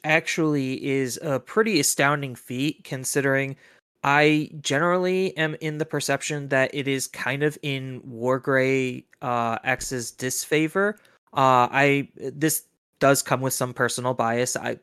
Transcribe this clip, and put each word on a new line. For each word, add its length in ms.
actually 800
is 380
a 160
pretty 400
astounding 560
feat, 500
considering 720
I 480
generally 760
am 240
in 180
the 60
perception 640
that 260
it 140
is 180
kind 360
of 200
in 380
Wargray, 1040
uh, 400
X's 480
disfavor. 880
Uh, 360
I, 460
this 480
does 240
come 180
with 120
some 220
personal 400
bias. 420
I, 260